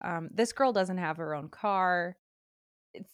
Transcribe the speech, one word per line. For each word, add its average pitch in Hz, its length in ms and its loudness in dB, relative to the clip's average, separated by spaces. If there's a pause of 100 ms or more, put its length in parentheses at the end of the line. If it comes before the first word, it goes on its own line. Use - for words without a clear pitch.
Um, 170 300 -4
this 233 200 2
girl 262 200 2
doesn't 185 260 2
have 160 180 -2
her 156 180 -4
own 147 140 -8
car. 180 680 0 (960)